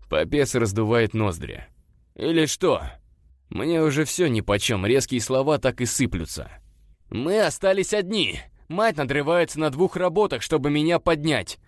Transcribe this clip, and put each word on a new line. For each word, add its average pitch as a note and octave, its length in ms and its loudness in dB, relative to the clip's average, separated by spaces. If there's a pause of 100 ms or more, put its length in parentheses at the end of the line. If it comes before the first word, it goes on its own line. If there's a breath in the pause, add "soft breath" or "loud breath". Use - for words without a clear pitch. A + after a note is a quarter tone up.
Попец B2+ 460 2
раздувает A2 580 2
ноздри. E2+ 520 -4 (500)
«Или D#3+ 300 2
что?» C#3 380 0 (680)
Мне D#3+ 320 0
уже D3+ 240 2
всё F3+ 220 0
нипочём, G#2 580 0
резкие B2 360 2
слова C3+ 360 0
так B2+ 240 -2
и B2 40 0
сыплются. - 640 -4 (580)
«Мы E3+ 320 0
остались F#3+ 520 0
одни. F#3+ 460 -2 (280)
Мать G3 300 0
надрывается D3 640 0
на D#3 100 0
двух D#3+ 260 0
работах, F3+ 460 0
чтобы D3 280 0
меня D3+ 300 2
поднять. D3 580 0 (100)